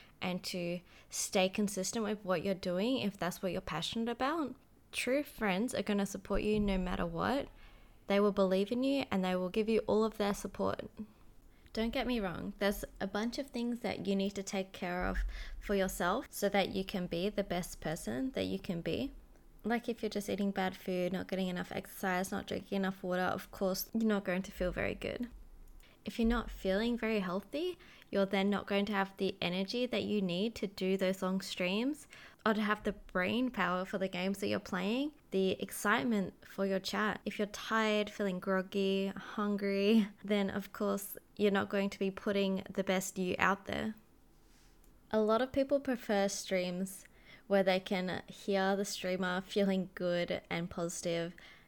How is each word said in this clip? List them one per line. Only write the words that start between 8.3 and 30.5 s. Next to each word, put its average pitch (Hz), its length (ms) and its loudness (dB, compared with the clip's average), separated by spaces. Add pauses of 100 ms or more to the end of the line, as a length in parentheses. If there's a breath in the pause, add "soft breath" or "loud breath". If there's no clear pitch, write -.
believe 190 400 4
in 247 120 2
you 269 280 4
and 190 120 2
they 185 120 2
will 185 120 0
give 214 220 0
you 226 160 4
all 208 180 4
of 220 140 0
their 202 160 2
support. 196 480 -4 (880 loud breath)
Don't 226 220 -2
get 262 140 0
me 247 120 0
wrong, 185 380 -4
there's 202 260 2 (160)
a 196 80 -2
bunch 220 300 -2
of 277 100 -4
things 240 340 -4
that - 260 -4
you 196 80 4
need 196 200 2
to 196 80 -6
take 190 300 -4
care 180 320 -2
of 185 140 0 (400 loud breath)
for - 160 0
yourself 190 560 2
so - 180 0
that 196 260 2
you 190 80 0
can 185 220 -4
be 175 240 0
the 202 140 0
best 180 360 -4
person 220 540 -4
that 190 120 0
you 190 140 -2
can 170 220 -4
be. 170 320 -2 (500)
Like 233 240 -2
if 233 140 -4
you're 214 80 -2
just 202 200 -4
eating 196 220 0
bad 185 240 0
food, 180 380 -2
not 180 140 -4
getting 185 200 -2
enough 180 240 -4
exercise, 190 600 -4
not 196 160 -6
drinking 196 300 -4
enough 190 260 -2
water, 180 180 0
of - 300 -2
course, 190 420 -2
you're 226 140 2
not 202 180 2
going 185 160 0
to 196 100 -8
feel 180 200 -2
very - 240 -2
good. - 320 -6 (800 loud breath)
If 214 120 -10
you're 226 100 4
not 233 220 2
feeling 220 480 0
very 220 220 0
healthy, 208 580 -2 (320 loud breath)
you're 196 160 4
then 196 240 2
not 202 180 0
going 202 180 2
to 208 80 -2
have 196 240 0
the 190 240 0
energy 190 440 0
that 233 180 0
you 208 180 0
need 190 340 0